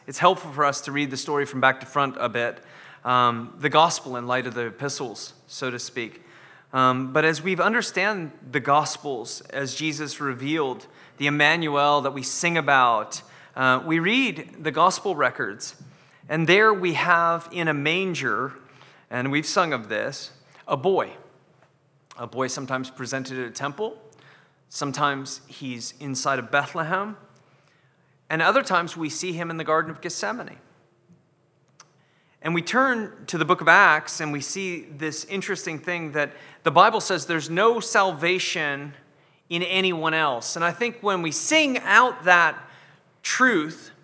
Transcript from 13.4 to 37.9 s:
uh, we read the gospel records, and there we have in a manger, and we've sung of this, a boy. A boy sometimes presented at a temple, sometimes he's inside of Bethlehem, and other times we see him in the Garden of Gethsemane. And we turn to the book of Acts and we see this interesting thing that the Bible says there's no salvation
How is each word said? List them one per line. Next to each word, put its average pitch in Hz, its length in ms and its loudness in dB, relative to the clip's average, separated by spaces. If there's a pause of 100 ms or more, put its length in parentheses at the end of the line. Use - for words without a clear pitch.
uh, 131 280 2
we 160 140 0
read 196 680 0
the 151 80 -2
gospel 175 440 2
records, 143 600 -4 (540)
and 160 160 0
there 208 260 6
we 180 220 0
have 170 580 2
in 170 160 -2
a 156 60 2
manger, 139 800 -2 (560)
and 127 220 -4
we've 151 160 -2
sung 170 260 0
of 113 160 -6
this, 110 400 -4 (380)
a 151 100 0
boy. 139 360 0 (1000)
A 120 120 -12
boy 123 180 -4
sometimes 131 460 -6
presented 131 480 -8
at 120 80 -6
a 113 40 -12
temple, 147 460 -8 (720)
sometimes 139 800 -4
he's 123 540 -12
inside 139 380 -2
of 117 120 -8
Bethlehem, 170 640 -2 (1120)
and 160 120 0
other 202 200 4
times 170 360 -2
we 160 120 -4
see 180 220 -6
him 165 180 -6
in 165 60 -8
the 160 80 -8
Garden 160 260 0
of - 120 -12
Gethsemane. 202 560 -8 (1800)
And 165 120 -2
we 170 80 0
turn 233 520 0 (140)
to 175 100 -6
the 156 80 0
book 175 160 2
of 165 80 4
Acts 165 500 6
and 151 140 -4
we 143 80 -4
see 180 400 -8
this 151 440 -8
interesting 185 540 -6
thing 165 320 -6
that 147 220 -2 (300)
the 160 80 4
Bible 202 280 6
says 170 280 -2
there's 156 220 -2
no 220 300 4
salvation 165 1120 0 (540)